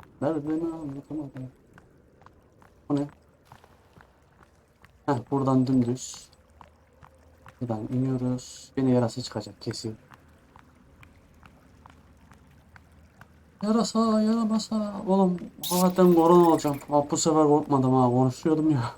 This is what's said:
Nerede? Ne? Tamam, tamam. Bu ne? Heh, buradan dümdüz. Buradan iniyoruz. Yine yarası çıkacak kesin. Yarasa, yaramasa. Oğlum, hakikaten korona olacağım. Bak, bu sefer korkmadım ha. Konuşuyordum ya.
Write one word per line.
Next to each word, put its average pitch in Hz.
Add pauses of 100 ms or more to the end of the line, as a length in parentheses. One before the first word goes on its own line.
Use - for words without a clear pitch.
(220)
Nerede? 151
Ne? 160 (500)
Tamam, 147
tamam. 131 (1400)
Bu 143
ne? 143 (2000)
Heh, 139 (140)
buradan 131
dümdüz. 127 (1300)
Buradan 113
iniyoruz. 127
Yine 131
yarası 123
çıkacak 107
kesin. 110 (3750)
Yarasa, 220
yaramasa. 214
Oğlum, 185 (300)
hakikaten 180
korona 170
olacağım. 147 (100)
Bak, 147
bu 165
sefer 156
korkmadım 143
ha. 127
Konuşuyordum 143
ya. 135 (140)